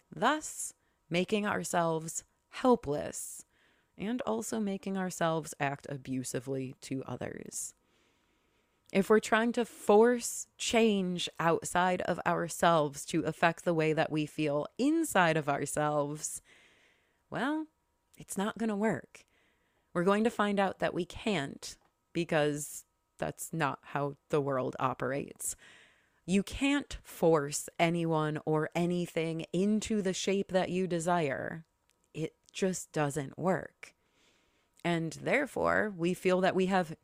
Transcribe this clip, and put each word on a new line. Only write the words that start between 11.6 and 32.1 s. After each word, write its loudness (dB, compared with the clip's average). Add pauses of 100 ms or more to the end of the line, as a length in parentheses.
of -2
ourselves 2
to -2
affect 0
the 2
way 4
that 2
we 0
feel -2 (120)
inside 4
of -2
ourselves, -2 (880)
well, -2 (500)
it's -12
not -2
gonna -2
work. -2 (680)
We're 0
going 4
to 4
find 0
out 2
that 0
we -2
can't, -4 (380)
because -2 (320)
that's -8
not -2
how -4 (140)
the 4
world 0
operates. -4 (720)
You 4
can't -2
force 2 (100)
anyone 2
or 0
anything -2
into 0
the 0
shape -2
that 2
you 0
desire. -2 (480)